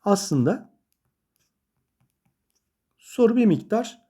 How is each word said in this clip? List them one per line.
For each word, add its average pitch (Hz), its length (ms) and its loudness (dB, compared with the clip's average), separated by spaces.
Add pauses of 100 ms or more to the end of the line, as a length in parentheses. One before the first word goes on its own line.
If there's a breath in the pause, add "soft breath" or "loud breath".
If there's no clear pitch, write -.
Aslında 196 680 -2 (2250)
soru 233 380 0
bir 247 100 2
miktar 214 640 -2